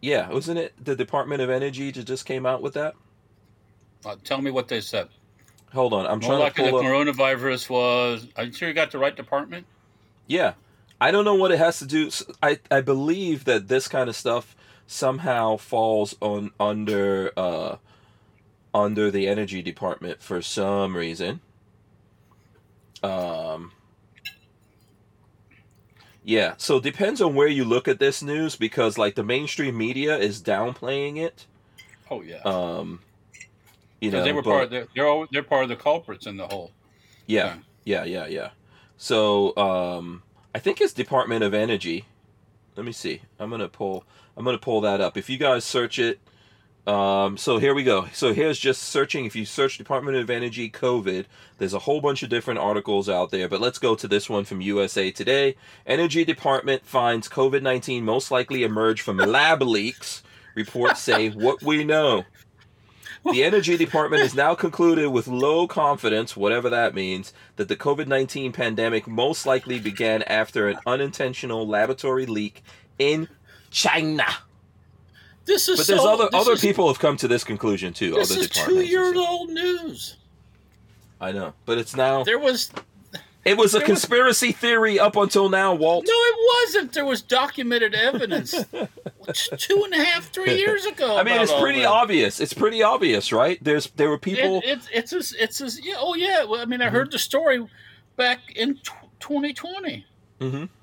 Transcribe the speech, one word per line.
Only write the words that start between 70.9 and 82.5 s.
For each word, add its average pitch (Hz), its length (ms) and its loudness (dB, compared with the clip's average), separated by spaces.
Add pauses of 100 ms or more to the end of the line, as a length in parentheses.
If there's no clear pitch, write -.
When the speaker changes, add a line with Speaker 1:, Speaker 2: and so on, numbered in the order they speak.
Speaker 1:
laboratory 127 640 0
leak 107 380 -6 (340)
in 156 300 2 (420)
China." 156 560 0 (1160)
Speaker 2:
This 381 240 2
is 370 100 4
Speaker 1:
But 220 100 2
there's 190 140 6
Speaker 2:
so, 214 100 6
Speaker 1:
other, 220 180 4
Speaker 2:
this 185 100 4
Speaker 1:
other 180 120 6
Speaker 2:
is - 80 4
Speaker 1:
people 196 260 4
have 135 140 2
come 143 160 2
to 127 100 -4
this 120 160 2
conclusion, 98 500 -2
too. 85 220 -2
Speaker 2:
This 90 160 2
Speaker 1:
Other 92 120 0
Speaker 2:
is - 60 -2
Speaker 1:
departments - 320 2
and 349 80 0 (260)
Speaker 2:
two-year-old 349 360 -2
Speaker 1:
stuff. 330 140 -4
Speaker 2:
news. 339 520 -4 (1040)
Speaker 1:
I 92 120 -6
know, 95 220 -8 (120)
but 117 120 0
it's 117 180 -8
now 135 260 2
Speaker 2:
There 220 160 0
was 262 320 0 (720)